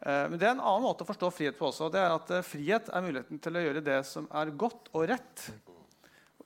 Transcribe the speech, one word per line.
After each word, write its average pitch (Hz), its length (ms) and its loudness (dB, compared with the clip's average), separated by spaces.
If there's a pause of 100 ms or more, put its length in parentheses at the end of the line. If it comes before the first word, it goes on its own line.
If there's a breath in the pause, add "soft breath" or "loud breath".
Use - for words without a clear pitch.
Eh, 143 240 2
men 170 100 -4
det 190 80 6
er 233 40 6
en 269 80 0
annen 226 240 4
måte 185 200 0
å - 40 -6
forstå 180 260 0
frihet 143 240 -2
på 160 100 0
også, 156 240 -2
det 185 80 2
er 180 140 4
at, 160 180 -2
eh, 180 100 2
frihet 175 480 -2
er 180 120 0
muligheten 147 400 -4
til 165 120 -4
å 175 100 0
gjøre 156 200 0
det 135 220 2
som 151 260 -8
er 156 200 -2
godt 202 420 -4
og 160 160 2
rett. - 400 -4 (960 soft breath)